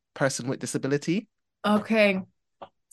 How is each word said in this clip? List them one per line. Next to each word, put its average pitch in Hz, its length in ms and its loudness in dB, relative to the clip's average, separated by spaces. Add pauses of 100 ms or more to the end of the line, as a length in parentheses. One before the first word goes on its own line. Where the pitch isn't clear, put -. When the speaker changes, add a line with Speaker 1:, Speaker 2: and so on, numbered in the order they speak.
(140)
Speaker 1:
person 131 340 -2
with 131 120 -4
disability. 143 680 -2 (380)
Speaker 2:
Okay. 208 560 2 (720)